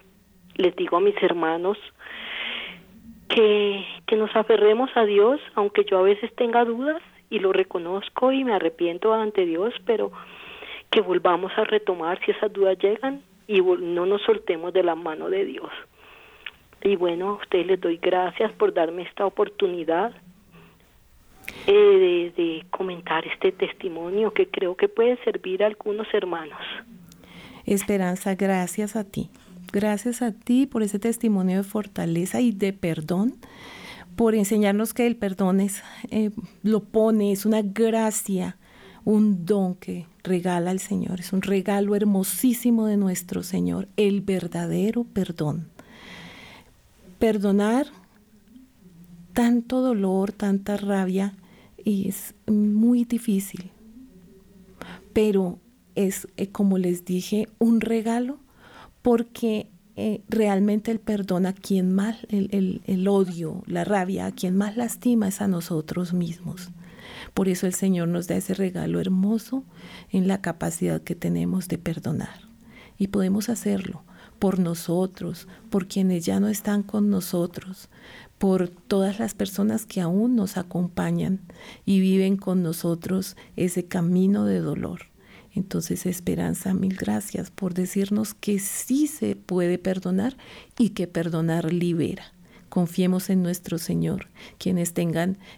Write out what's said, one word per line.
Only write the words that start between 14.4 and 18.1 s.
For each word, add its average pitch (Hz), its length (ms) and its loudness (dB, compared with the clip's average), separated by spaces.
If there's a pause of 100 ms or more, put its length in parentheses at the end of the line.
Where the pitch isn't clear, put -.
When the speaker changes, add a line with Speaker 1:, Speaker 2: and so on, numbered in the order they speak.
Speaker 1:
de 185 100 4
la 170 120 2
mano 160 340 -6
de 190 160 0
Dios. - 260 -8 (1120)
Y 202 140 4
bueno, 175 340 -2
a - 40 -4
ustedes 180 320 0
les 185 140 2
doy 170 180 -2
gracias 185 540 0